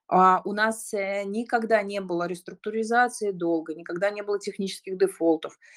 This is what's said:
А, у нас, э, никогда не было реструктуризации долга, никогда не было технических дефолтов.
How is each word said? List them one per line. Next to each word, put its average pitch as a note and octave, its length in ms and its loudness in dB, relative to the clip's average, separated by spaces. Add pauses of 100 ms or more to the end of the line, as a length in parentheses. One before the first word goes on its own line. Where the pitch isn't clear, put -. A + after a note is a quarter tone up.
А, F#3 360 6
у G3+ 80 -4
нас, A3 400 -2
э, G3 320 -2
никогда A3 580 0
не G3+ 180 -4
было F3 260 -2
реструктуризации A3 1040 -2
долга, E3+ 440 -2
никогда F3 360 -2
не G#3 120 -8
было G3+ 160 -2
технических F#3+ 580 -6
дефолтов. E3 600 2 (180)